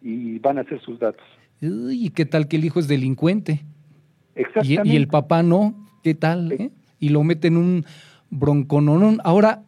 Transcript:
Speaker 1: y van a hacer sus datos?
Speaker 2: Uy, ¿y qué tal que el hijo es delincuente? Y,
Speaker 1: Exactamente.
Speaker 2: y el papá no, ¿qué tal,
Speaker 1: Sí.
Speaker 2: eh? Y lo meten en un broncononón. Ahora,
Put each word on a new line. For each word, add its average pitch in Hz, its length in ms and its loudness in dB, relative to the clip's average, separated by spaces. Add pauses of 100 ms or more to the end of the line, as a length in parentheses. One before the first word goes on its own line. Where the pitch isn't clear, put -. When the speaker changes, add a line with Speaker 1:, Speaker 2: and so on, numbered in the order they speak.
Speaker 1:
y 117 380 -10
van 139 180 0
a 135 40 -4
hacer 135 200 -12
sus 117 180 -16
datos? 113 240 -6 (380)
Speaker 2:
Uy, 233 460 -6
¿y - 20 -8
qué 160 160 -4
tal 151 220 -2
que 160 100 -4
el 156 80 -2
hijo 170 140 -4
es 151 80 -2
delincuente? 147 760 -2 (720)
Y, - 60 -4
Speaker 1:
Exactamente. 170 480 0
Speaker 2:
y 147 60 4
el 143 120 2
papá 165 360 2
no, 202 320 2 (280)
¿qué 156 120 0
tal, 165 420 -2
Speaker 1:
Sí. 208 60 -6
Speaker 2:
eh? 269 80 -8 (280)
Y 147 100 0
lo 147 140 2
meten 165 300 0
en 170 60 2
un 175 260 0 (440)
broncononón. 147 960 2
Ahora, 208 440 2